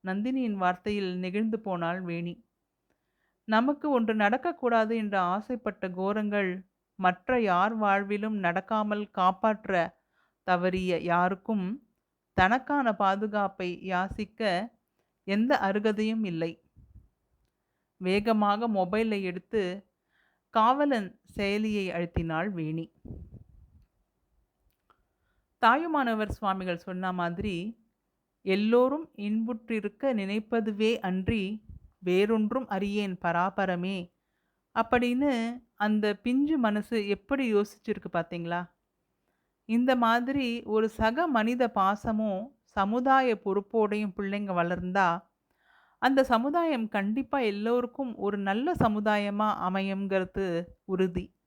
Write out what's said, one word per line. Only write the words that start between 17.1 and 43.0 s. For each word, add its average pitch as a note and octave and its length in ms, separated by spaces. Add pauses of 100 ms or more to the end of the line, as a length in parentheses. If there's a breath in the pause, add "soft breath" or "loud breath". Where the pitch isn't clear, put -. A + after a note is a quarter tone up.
வேகமாக G#3 720
மொபைலை G#3 540
எடுத்து F#3 680 (600)
காவலன் A#3+ 680 (160)
செயலியை G#3 540
அழுத்தினாள் E3+ 640
வேணி. D#3+ 400 (2750)
தாயுமானவர் B3 640
சுவாமிகள் F#3+ 500
சொன்ன F#3 340
மாதிரி, F3+ 720 (560)
"எல்லோரும் A#3+ 760
இன்புற்றிருக்க A3 1000
நினைப்பதுவே G#3+ 840
அன்றி G3 680 (340)
வேறொன்றும் G#3 680
அறியேன் G3+ 500
பராபரமே" F3+ 960 (600)
அப்படின்னு A#3+ 880 (120)
அந்த G#3 420
பிஞ்சு C#4+ 420
மனசு G#3 500
எப்படி A#3 460
யோசிச்சிருக்கு G3+ 580
பாத்தீங்களா? E3+ 580 (920)
இந்த B3 320
மாதிரி A#3+ 640
ஒரு A3 260
சக A#3 380
மனித A#3+ 440
பாசமும் G#3+ 920
சமுதாய B3 840